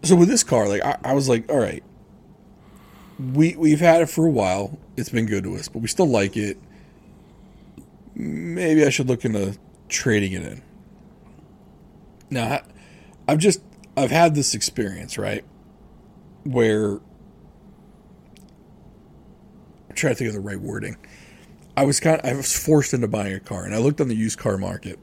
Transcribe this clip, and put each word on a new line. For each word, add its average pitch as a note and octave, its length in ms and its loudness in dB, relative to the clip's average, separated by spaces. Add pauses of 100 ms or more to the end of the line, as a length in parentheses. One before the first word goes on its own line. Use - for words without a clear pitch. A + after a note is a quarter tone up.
so E3+ 140 4
with F3 120 8
this A#3 160 2
car, G#2+ 240 2
like, G2+ 160 -2
I, - 180 -2
I C3+ 120 -2
was C3+ 160 0
like, A2+ 200 0
"All D3 60 0
right, A2 260 -2 (1400)
we, C#3+ 380 2
we've D3+ 240 4
had E3+ 220 6
it D#3+ 80 0
for E3 160 2
a E3 40 4
while. G2+ 480 0 (200)
It's - 100 -6
been A2+ 160 -2
good G2+ 200 -2
to F#2+ 120 -6
us, - 120 -12
but - 120 -12
we A2+ 80 -6
still - 200 0
like G2+ 280 0
it. G2+ 220 -4 (1600)
Maybe D#3 720 0
I C#3 60 4
should B2+ 180 -2
look B2 160 -2
into G2+ 320 -2 (320)
trading G#2 440 0
it F#2 100 -6
in." - 200 -14 (1700)
Now, B2 160 -4
I, C3 180 -4 (680)
I've D#3 100 2
just, F#3 240 2 (340)
I've C3+ 140 0
had D#3+ 240 4
this C#3+ 200 0
experience, G2+ 600 -6
right, G#2 280 -4 (1000)
where, G#2+ 580 0 (3000)
I'm - 60 -18
trying C#3 180 0
to A2+ 60 -4
think A#2+ 100 -4
of G#2 60 -8
the G2+ 60 -8
right G2 200 -10
wording. G#2 360 -10 (800)
I C#3 80 2
was C#3 160 0
kind, D#3+ 240 2
I C3 100 -2
was C3+ 220 -4
forced D#3 380 2
into A#2+ 140 -2
buying G2+ 260 -4
a F#2+ 60 -8
car, F2+ 240 -10
and G2 100 -8
I A2 40 -2
looked C#3+ 220 0
on C#3 80 -2
the A2+ 80 -2
used A2 220 -4
car G#2 200 -2
market F#2+ 440 -8